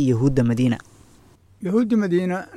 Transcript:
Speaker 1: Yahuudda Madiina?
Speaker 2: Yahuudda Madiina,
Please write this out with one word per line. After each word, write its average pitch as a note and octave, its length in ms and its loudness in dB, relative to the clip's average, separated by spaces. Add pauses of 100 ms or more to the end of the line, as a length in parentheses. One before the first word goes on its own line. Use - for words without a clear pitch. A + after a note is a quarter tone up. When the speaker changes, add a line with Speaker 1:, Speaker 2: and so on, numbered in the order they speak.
Speaker 1:
Yahuudda C3 340 2
Madiina? A#2+ 340 0 (840)
Speaker 2:
Yahuudda A3 360 0
Madiina, F#3 480 -2 (120)